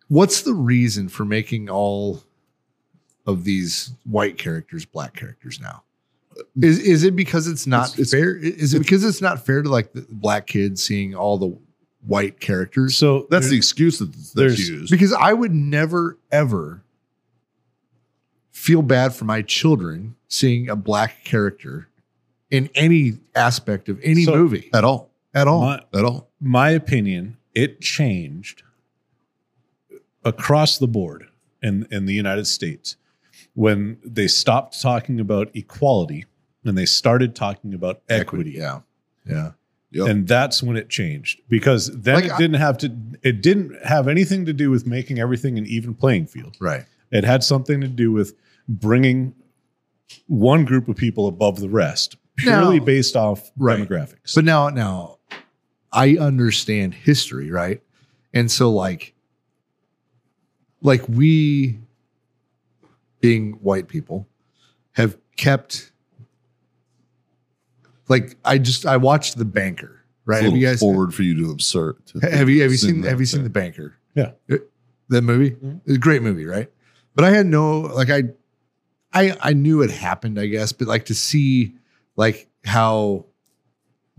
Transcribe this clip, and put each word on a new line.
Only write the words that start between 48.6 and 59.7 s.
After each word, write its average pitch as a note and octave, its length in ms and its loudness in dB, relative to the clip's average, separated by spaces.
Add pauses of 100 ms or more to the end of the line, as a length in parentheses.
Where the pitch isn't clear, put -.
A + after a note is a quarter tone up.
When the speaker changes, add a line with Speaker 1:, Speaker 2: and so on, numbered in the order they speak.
Speaker 3:
bringing B2+ 680 2 (880)
one C3+ 400 4
group B2+ 220 0
of A2 80 -4
people A2 320 -2
above F#2+ 320 0
the G2 100 -8
rest, F2+ 460 -2 (220)
purely F#3+ 420 4
Speaker 1:
Now A#2+ 60 -2
Speaker 3:
based C3+ 300 2
off G#2+ 400 0
Speaker 1:
Right. A2+ 320 0
Speaker 3:
demographics. - 460 -8
Speaker 1:
But D#3 120 4
now, D3+ 240 4
now G2 500 -6 (720)
I C#3 260 6
understand A2+ 800 0
history, D#2 560 0
right? F2+ 280 -4 (540)
And A#2+ 160 0
so, A#2+ 220 2
like, F#2 420 -4 (1700)